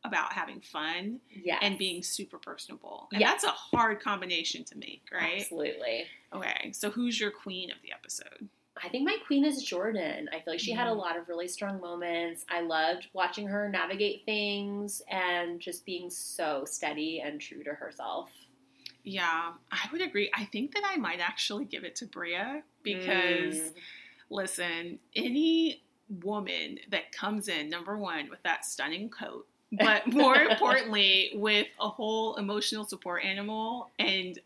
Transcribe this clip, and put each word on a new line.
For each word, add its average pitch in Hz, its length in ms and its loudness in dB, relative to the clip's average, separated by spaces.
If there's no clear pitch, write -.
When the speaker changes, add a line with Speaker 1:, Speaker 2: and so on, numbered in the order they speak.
Speaker 1:
about 143 280 0
having - 280 -6
fun 175 580 -6
Speaker 2:
Yes. 175 320 -2
Speaker 1:
and 202 140 2
being 180 240 -2
super - 380 -6
personable. - 720 -14
And 202 100 0
Speaker 2:
Yeah. 233 100 8
Speaker 1:
that's 392 120 2
a - 80 2
hard 220 480 2
combination 180 680 -2
to - 120 -16
make, - 240 -14
right? 170 280 0
Speaker 2:
Absolutely. 147 680 -2
Speaker 1:
Okay, - 380 -4
so 208 200 -4
who's 240 280 -2
your 208 140 0
queen 185 400 -8
of - 100 -12
the - 80 -18
episode? - 580 -12
Speaker 2:
I - 80 -8
think 262 160 0
my 403 120 2
queen 277 180 6
is 277 200 2
Jordan. 180 680 -2
I 160 60 -6
feel 165 140 -6
like 175 80 -2
she 214 100 -2
had 233 160 0
a 233 40 2
Speaker 1:
Mm-hmm. 214 100 0
Speaker 2:
lot 170 160 -2
of 170 120 -8
really 175 200 -4
strong 190 320 -4
moments. 170 680 -4
I 175 120 0
loved 165 540 2
watching 185 340 -2
her 202 200 0
navigate 196 560 0
things 202 840 -2
and 175 480 0
just - 260 -8
being 180 240 -6
so 151 560 -2
steady 151 560 -4
and 147 200 -6
true - 240 -12
to 143 100 -6
herself. - 560 -8
Speaker 1:
Yeah, 170 520 0
I - 180 -2
would 330 120 -2
agree. 208 320 0
I 214 100 -2
think 240 300 -6
that 415 100 0
I 381 120 0
might 180 240 -2
actually 202 440 -2
give 190 200 -10
it - 120 -10
to 240 100 -8
Bria 185 560 -4
because, 180 720 2
Speaker 2:
Mm. 160 180 -4
Speaker 1:
listen, 175 680 -2
any 320 680 4
woman 180 560 -4
that 190 220 -2
comes 208 360 -2
in, 151 200 -2
number 175 280 -4
one, 165 320 -4
with - 140 -14
that 165 220 0
stunning 165 460 -4
coat, - 360 -12
but 214 400 6
more 262 240 10
Speaker 2:
<laughs> 311 140 10
Speaker 1:
importantly, 208 840 6
with 208 340 4
a 214 80 0
whole 220 480 0
emotional 208 480 -2
support 180 400 -4
animal 220 760 -2
and 190 480 0